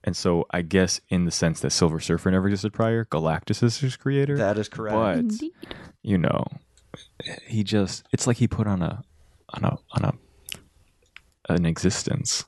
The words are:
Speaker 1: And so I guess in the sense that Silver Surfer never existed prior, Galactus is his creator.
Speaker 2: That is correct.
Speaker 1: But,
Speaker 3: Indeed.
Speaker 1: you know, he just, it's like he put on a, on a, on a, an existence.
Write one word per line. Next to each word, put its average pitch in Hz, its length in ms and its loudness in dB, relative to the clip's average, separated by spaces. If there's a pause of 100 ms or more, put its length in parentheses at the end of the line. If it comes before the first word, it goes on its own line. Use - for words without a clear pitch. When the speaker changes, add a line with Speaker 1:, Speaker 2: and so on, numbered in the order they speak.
Speaker 1:
And 87 120 -2
so 85 360 2
I 90 100 -2
guess 92 480 2
in 90 160 2
the 82 60 0
sense 82 280 0
that 69 120 -2
Silver 80 280 2
Surfer 87 320 0
never 92 160 2
existed 101 240 -2
prior, 113 340 0
Galactus 80 560 -2
is 117 180 2
his 131 180 -4
creator. 139 400 0
Speaker 2:
That 104 200 2
is 107 120 -4
correct. 107 260 -4
Speaker 1:
But, 104 220 4
Speaker 3:
Indeed. 240 340 -2 (500)
Speaker 1:
you 107 160 2
know, - 280 2 (1000)
he 110 180 -2
just, 101 500 0
it's - 120 0
like 123 120 2
he 120 100 2
put 110 200 -2
on 95 140 0
a, 82 220 -4 (460)
on - 160 -4
a, - 120 2 (140)
on - 140 0
a, - 1500 -10
an 87 120 2
existence. - 840 -2